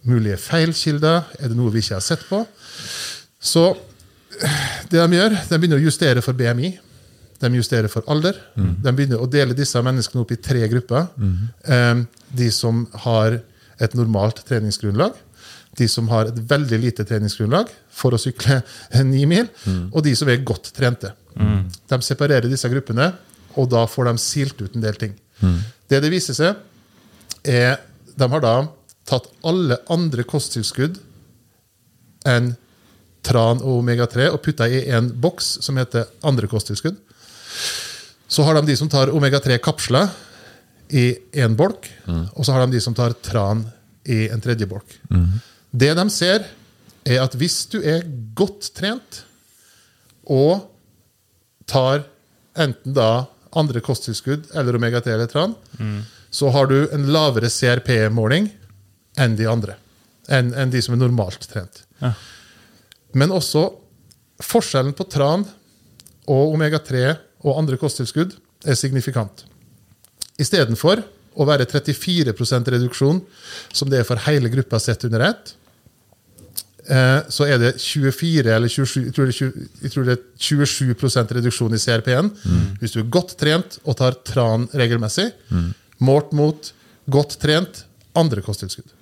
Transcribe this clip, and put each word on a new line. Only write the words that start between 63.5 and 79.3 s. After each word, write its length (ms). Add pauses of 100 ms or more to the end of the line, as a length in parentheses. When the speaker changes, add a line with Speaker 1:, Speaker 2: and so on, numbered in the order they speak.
Speaker 1:
forskjellen 540
på 160
tran 320 (840)
og 260
omega-tre 640 (260)
og 160
andre 180
kosttilskudd 600 (280)
er 140
signifikant. 640 (960)
I 80
stedet 320
for 240 (340)
å 100
være 200
trettifire 640
prosent 360
reduksjon, 500 (540)
som 180
det 100
er 60
for 100
hele 320
gruppa 320
sett 240
under 160
ett, 340 (1300)
eh, 420
så 180
er 120
det 220
tjuefire 720
eller 140
tjuesju, 380
jeg 80
tror 120
det 80